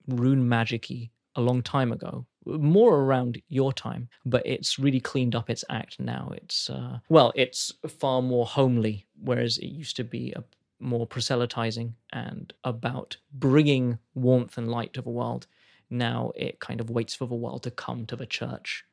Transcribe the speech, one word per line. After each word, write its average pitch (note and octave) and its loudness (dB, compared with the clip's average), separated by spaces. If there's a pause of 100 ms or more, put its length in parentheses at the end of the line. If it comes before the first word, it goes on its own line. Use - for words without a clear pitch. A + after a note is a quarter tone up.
rune B2+ 2
magic-y A#2 -2 (240)
a C3 -4
long B2 2
time B2+ 0
ago, - -8 (220)
more D#3+ 6
around B2+ 2
your C3+ 2
time, A#2+ -8 (160)
but B2 2
it's - -2
really C3+ 4
cleaned B2+ 0
up A2+ -2
its - -6
act - -8
now. B2+ -6
It's, - -6
uh, B2 -8
well, D3+ 8
it's - 0 (260)
far C3 2
more B2 2
homely, A#2 2 (140)
whereas A#2+ 0
it - -12
used C#3+ -10
to B2 -4
be A#2+ -8
a A2+ -10 (340)
more A#2+ -2
proselytizing A#2 -2 (160)
and - -10 (100)
about A#2+ -6 (160)
bringing C3 4 (160)
warmth B2+ 2
and A#2 -4
light A#2 -4
to B2+ -8
the B2 -10
world. A#2+ -6 (420)
Now A#2+ -2
it - -6
kind B2 -8
of A#2 -8
waits A#2 -2
for B2+ -6
the A#2+ -6
world A#2+ -6
to B2 -8
come A#2+ -8
to A#2+ -10
the A#2+ -10
church. - -8